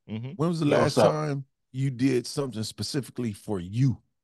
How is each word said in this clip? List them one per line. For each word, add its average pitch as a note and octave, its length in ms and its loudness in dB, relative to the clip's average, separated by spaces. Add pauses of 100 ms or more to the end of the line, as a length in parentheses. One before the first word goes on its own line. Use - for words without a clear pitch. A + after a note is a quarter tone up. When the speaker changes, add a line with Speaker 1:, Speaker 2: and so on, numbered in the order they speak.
Speaker 1:
Mm-hmm. A2+ 280 -8
Speaker 2:
When D#3+ 120 0
was E3 120 -2
the D#3 60 2
Speaker 3:
Yo, C#3+ 60 4
Speaker 2:
last D3 240 2
Speaker 3:
what's - 20 4
up? F3 140 8
Speaker 2:
time D3+ 320 -4 (280)
you C3+ 180 -2
did B2 360 2
something A#2+ 360 -4
specifically A#2 720 -6
for G#2 280 -6
you? A2 380 0 (260)